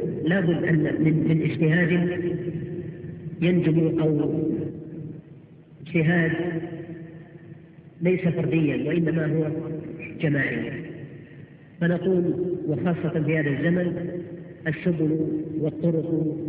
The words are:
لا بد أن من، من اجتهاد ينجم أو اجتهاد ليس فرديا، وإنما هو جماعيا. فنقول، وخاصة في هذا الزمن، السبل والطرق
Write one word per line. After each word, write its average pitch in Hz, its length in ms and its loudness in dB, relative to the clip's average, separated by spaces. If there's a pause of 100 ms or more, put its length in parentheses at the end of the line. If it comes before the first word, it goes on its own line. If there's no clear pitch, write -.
(240)
لا 180 160 2
بد 165 240 2
أن 165 140 4
من، 156 500 2
من 160 140 4
اجتهاد 170 760 2 (1200)
ينجم 160 600 4
أو 156 420 2 (1400)
اجتهاد 165 460 4 (1700)
ليس 180 180 4
فرديا، 143 680 2
وإنما 160 380 2
هو 156 180 2 (760)
جماعيا. 143 520 0 (1080)
فنقول، 170 540 2 (320)
وخاصة 160 580 0
في 156 140 2
هذا 147 120 2
الزمن، 175 680 0 (460)
السبل 156 520 0 (420)
والطرق 160 760 0 (120)